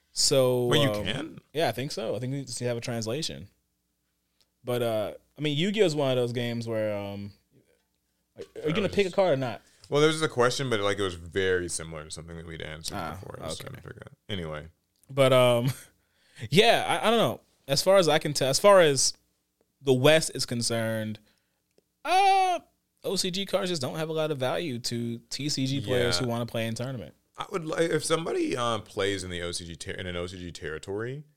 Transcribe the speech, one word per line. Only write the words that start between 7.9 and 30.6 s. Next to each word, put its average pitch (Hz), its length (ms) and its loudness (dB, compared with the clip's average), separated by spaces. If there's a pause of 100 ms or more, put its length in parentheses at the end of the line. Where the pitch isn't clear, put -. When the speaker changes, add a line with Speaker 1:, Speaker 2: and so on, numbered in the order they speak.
Speaker 1:
are, - 60 -16
are - 240 -10
you - 20 0
Speaker 2:
I - 20 0
Speaker 1:
gonna 202 120 0
Speaker 2:
was 185 100 0
Speaker 1:
pick 202 140 2
a - 20 -4
Speaker 2:
just 170 80 -6
Speaker 1:
card 185 160 4
or 135 40 4
not? 127 240 -4 (280)
Speaker 2:
Well, 143 120 2
there 156 80 6
was 160 120 0
just 156 100 0
a - 20 -16
question, 123 380 2
but, 110 100 2
like, 101 200 0
it - 20 2
was 92 120 -2
very 90 540 0
similar 80 360 -8
to 78 80 -16
something 82 240 -14
that 82 100 -14
we'd 80 160 -12
answered 78 340 -10
Speaker 1:
Ah, 82 220 -6
Speaker 2:
before. - 240 -14
I 82 40 -10
was 80 80 -6
Speaker 1:
okay. - 140 -12
Speaker 2:
trying - 140 -16
to - 60 -18
figure - 160 -18
out. - 80 -20 (160)
Anyway. 80 380 -8 (440)
Speaker 1:
But, 135 220 4
um, 123 400 4 (380)
<laughs> - 400 -18
yeah, 180 360 6
I, 160 220 0
I - 20 4
don't 233 80 4
know. 135 220 0 (260)
As 139 160 0
far 190 160 6
as 165 100 6
I 147 100 4
can 156 140 -2
tell, 135 160 0
as 139 100 2
far 202 220 10
as 143 320 4 (680)
the 135 100 4
West 147 420 6
is 131 120 -4
concerned, 113 720 -2 (840)
uh, 370 580 4 (440)
O 185 100 -2
C 185 160 0
G 190 140 -4
cards 190 240 -2
just 170 140 -4
don't 165 140 -6
have 160 120 -4
a 160 40 -6
lot 156 180 0
of 147 80 -2
value 127 400 -2
to 117 400 -4 (100)
T - 220 -6
C 131 160 0
G 135 160 -2
players 92 340 0
Speaker 2:
Yeah. 123 80 0
Speaker 1:
who 117 60 -2
wanna 117 160 -2
play 113 200 -4
in 113 80 -4
tournament. 120 400 -8 (220)
Speaker 2:
I - 140 -8
would 170 160 -6
li-, 165 180 0
if 165 220 -2
somebody, 175 500 -2
uh, 117 220 -2
plays 98 440 -4
in 92 60 -8
the 87 140 -6
O 87 100 -6
C 87 140 -8
G 82 100 -12
ter-, 92 160 -12
in 95 140 -10
an 87 100 -6
O 87 100 -4
C 92 120 -12
G 87 120 -10
territory 107 720 -8 (120)